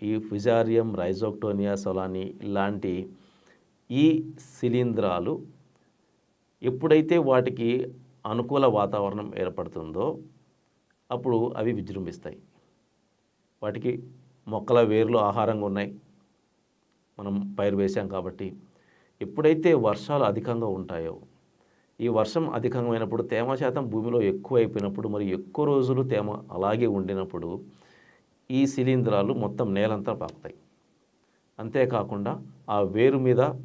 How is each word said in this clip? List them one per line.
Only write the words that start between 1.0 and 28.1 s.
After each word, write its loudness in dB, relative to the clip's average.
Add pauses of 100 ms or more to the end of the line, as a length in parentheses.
solani -6
ఇలాంటి -4 (840)
ఈ 4 (360)
శిలీంధ్రాలు 0 (1200)
ఎప్పుడైతే 4
వాటికి 2 (400)
అనుకూల 2
వాతావరణం 0
ఏర్పడుతుందో -6 (920)
అప్పుడు 0
అవి -2
విజృంభిస్తాయి. -8 (1200)
వాటికి -4 (460)
మొక్కల 4
వేర్లు 4
ఆహారంగా 2
ఉన్నాయి, -2 (1200)
మనం -4
పైరు 2
వేసాం -2
కాబట్టి. -8 (680)
ఎప్పుడైతే 4
వర్షాలు 2
అధికంగా 0
ఉంటాయో, -6 (840)
ఈ 0
వర్షం 0
అధికమైనప్పుడు, -2
తేమ 0
శాతం -2
భూమిలో 0
ఎక్కువైపోయినప్పుడు, 0
మరి -2
ఎక్కువ -2
రోజులు 2
తేమ -2
అలాగే 0
ఉండినప్పుడు -4 (880)